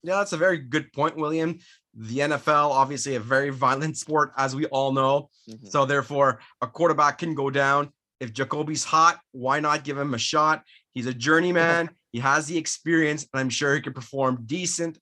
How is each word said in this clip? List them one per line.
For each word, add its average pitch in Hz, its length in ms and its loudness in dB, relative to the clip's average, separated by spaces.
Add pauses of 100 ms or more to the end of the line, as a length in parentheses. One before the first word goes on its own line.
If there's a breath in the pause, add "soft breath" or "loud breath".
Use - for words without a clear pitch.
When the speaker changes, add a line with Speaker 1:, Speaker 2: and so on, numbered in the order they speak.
Speaker 1:
Yeah, 180 140 -2
that's 202 180 -2
a 160 40 -4
very 165 200 2
good 143 340 -4
point, 151 260 -2
William. 160 420 -2 (340 soft breath)
The 113 300 -4
N 151 80 0
F 143 160 -2
L, 147 240 4
obviously 135 420 0
a 123 60 -2
very 135 320 0
violent 135 440 0
sport, 147 420 0
as 131 180 0
we 156 100 -2
all 135 260 0
know. 135 380 2 (180)
Speaker 2:
Mm-hmm. 110 200 -20
Speaker 1:
So 139 180 2
therefore, 139 540 2 (200 loud breath)
a 120 60 -4
quarterback 147 540 2
can 165 160 -4
go 139 160 -2
down. 143 420 0 (260)
If 117 140 -10
Jacoby's 147 500 -4
hot, 160 360 4 (140)
why 131 260 -2
not 151 240 0
give 139 160 -6
him 139 160 -4
a - 20 -4
shot? 156 460 0 (320 soft breath)
He's 120 100 -6
a 127 80 -4
journeyman. 165 840 2
Speaker 2:
<laughs> - 40 -20 (120)
Speaker 1:
He 117 100 -6
has 143 260 0
the 170 100 -6
experience, 156 760 -2
and 131 80 -4
I'm 131 120 0
sure 143 240 0
he 147 60 -2
can 131 120 -8
perform 131 540 -4
decent 170 540 -4